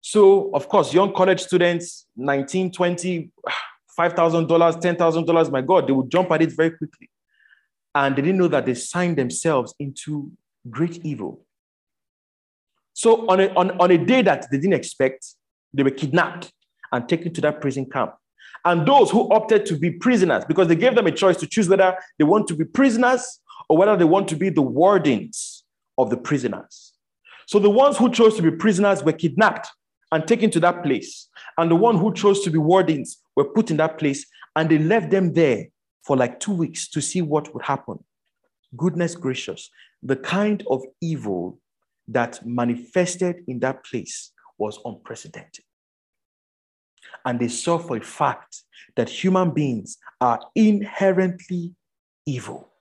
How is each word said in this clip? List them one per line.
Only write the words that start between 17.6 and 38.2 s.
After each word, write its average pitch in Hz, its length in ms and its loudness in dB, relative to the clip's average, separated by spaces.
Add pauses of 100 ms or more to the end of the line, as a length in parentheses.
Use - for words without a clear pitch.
prison 135 280 -4
camp. 127 240 -4 (520)
And 170 220 2
those 269 240 6
who 233 200 2
opted 214 340 2
to 165 120 -4
be 160 140 -2
prisoners, 185 540 0
because 170 220 2
they 165 80 4
gave 220 200 2
them 214 120 4
a 156 40 2
choice 180 260 2
to 165 100 -10
choose 208 200 0
whether 185 300 4 (200)
they 151 60 2
want 208 240 2
to 170 80 -6
be 156 80 -4
prisoners 247 760 0 (260)
or 156 100 4
whether 202 200 4
they 175 80 4
want 190 240 4
to 160 60 -4
be 180 140 -2
the 151 120 0
wardens 139 1040 0 (320)
of 123 120 0
the 120 80 -2
prisoners. 120 760 -8 (520)
So 202 140 0
the 202 100 4
ones 269 280 4
who 233 120 4
chose 220 280 4
to 180 40 -4
be 160 100 2
prisoners 190 520 0
were 156 80 2
kidnapped 165 580 0 (420)
and 160 140 -2
taken 220 260 2
to 170 100 0
that 175 200 0
place. - 460 -6 (300)
And 165 120 0
the 165 60 4
one 214 220 2
who 202 160 0
chose 196 280 2
to 175 100 -4
be 156 60 0
wardens 160 640 0 (140)
were 139 100 2
put - 240 -2
in 156 80 -2
that 160 200 -2
place, 139 280 -4 (300)
and 160 140 0
they 156 80 4
left 160 320 0
them 185 240 0
there 127 320 0 (380)
for, 139 120 -2
like, 123 240 -2
two 208 140 -6
weeks - 360 -6
to 151 120 -6
see 180 200 -4
what 151 320 -4
would 123 100 -12
happen. 131 340 -6 (800)